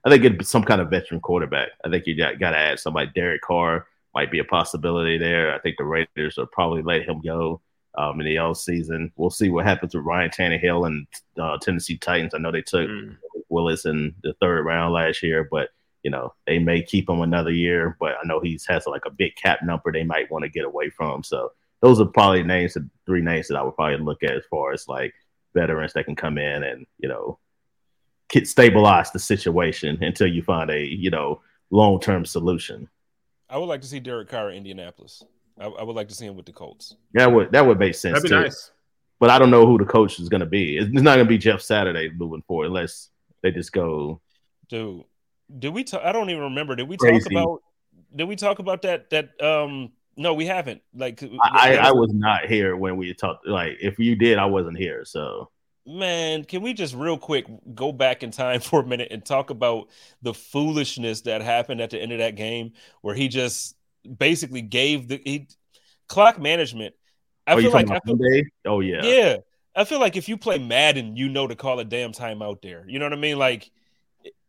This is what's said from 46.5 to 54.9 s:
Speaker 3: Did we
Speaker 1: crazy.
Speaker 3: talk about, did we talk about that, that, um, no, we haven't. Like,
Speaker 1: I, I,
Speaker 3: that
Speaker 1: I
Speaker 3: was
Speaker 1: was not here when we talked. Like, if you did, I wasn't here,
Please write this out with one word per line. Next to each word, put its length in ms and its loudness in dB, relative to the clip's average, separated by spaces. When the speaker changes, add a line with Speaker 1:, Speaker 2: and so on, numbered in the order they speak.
Speaker 3:
Did 120 -8
we 100 -12
Speaker 1:
crazy. 220 6
Speaker 3:
talk 120 -4
about, 300 -2
did 80 -6
we 120 -8
talk 240 -2
about 240 -6
that, 280 -4
that, 320 -6
um, 480 -2
no, 180 -2
we 120 -4
haven't. 360 -6
Like, 260 -8
Speaker 1:
I, 80 -14
I, 460 6
Speaker 3:
that 100 2
Speaker 1:
I 60 8
Speaker 3:
was 160 6
Speaker 1:
was 60 -2
not 320 2
here 300 0
when 220 -4
we 160 -8
talked. 340 -8
Like, 340 -4
if 180 -6
you 160 2
did, 240 4
I 60 2
wasn't 320 -2
here, 280 -8